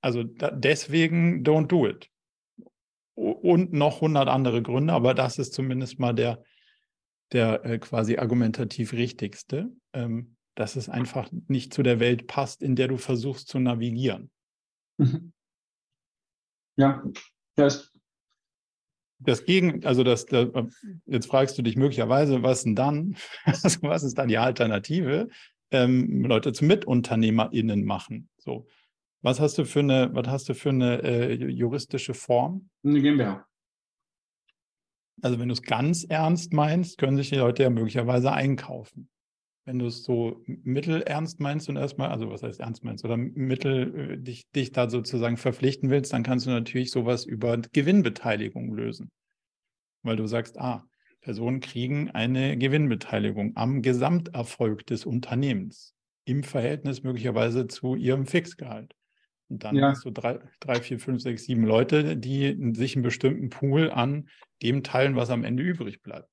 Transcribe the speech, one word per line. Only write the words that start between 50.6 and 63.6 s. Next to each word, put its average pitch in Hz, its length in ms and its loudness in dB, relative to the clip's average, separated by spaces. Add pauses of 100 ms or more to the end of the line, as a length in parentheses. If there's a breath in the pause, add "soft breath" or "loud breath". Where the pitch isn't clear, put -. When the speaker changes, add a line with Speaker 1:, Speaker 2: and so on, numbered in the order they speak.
Speaker 1:
Personen 120 400 -4
kriegen 127 500 -6
eine 131 480 -2
Gewinnbeteiligung 110 960 0
am 127 260 0
Gesamterfolg 127 1080 0
des 117 200 -6
Unternehmens 123 880 -4 (300)
im 139 180 -2
Verhältnis 135 640 -4
möglicherweise 117 640 -2
zu 127 260 -4
ihrem 135 320 0
Fixgehalt. 135 720 -6 (520)
Und 131 140 -10
dann 110 140 -2
Speaker 2:
Ja. 139 140 6
Speaker 1:
hast 135 140 -4
du 127 60 -8
drei, 120 300 -4 (180)
drei, 123 220 -2
vier, 120 180 -8
fünf, 123 240 -4
sechs, 120 220 -6
sieben 120 200 2
Leute, 147 520 4
die 135 580 -2
sich 127 220 -2
einen 127 80 0
bestimmten 131 460 0
Pool 147 400 2